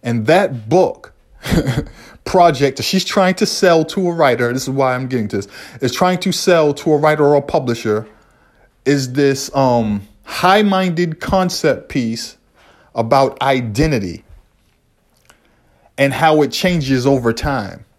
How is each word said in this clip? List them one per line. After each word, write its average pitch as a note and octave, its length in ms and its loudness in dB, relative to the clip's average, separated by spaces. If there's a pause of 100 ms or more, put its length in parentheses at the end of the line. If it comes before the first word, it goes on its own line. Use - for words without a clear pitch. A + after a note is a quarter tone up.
And A#2 220 -2
that C#3 420 0
book - 440 0 (300)
<laughs> - 100 -4 (720)
project C#3+ 520 2
that C3 80 -8
she's F#3 200 -2
trying F#3 300 0
to G3+ 120 -2
sell E3+ 400 2
to F#3 220 -4
a F3 40 -2
writer, B2 400 0
this C3 100 -4
is - 80 -6
why C3 240 0
I'm B2+ 140 -6
getting A#2+ 200 -4
to A2 80 -6
this, G2 120 -6 (320)
is B2+ 120 -2
trying F3+ 260 0
to F3+ 140 -2
sell D#3+ 420 2
to D#3 180 -2
a D3+ 40 4
writer D3+ 280 2
or C#3+ 100 4
a C#3+ 80 2
publisher, A#2 640 -2 (760)
is C3+ 280 0
this, C#3 420 0
um, A#2 520 0 (180)
high-minded F#3 960 0
concept F3+ 680 -2
piece A#2 480 -6 (580)
about C3 480 2
identity B2 800 -2 (1700)
and C#3 140 0
how D#3 300 2
it C#3+ 80 0
changes C3+ 560 -2
over B2 260 2
time. A2+ 520 -6 (140)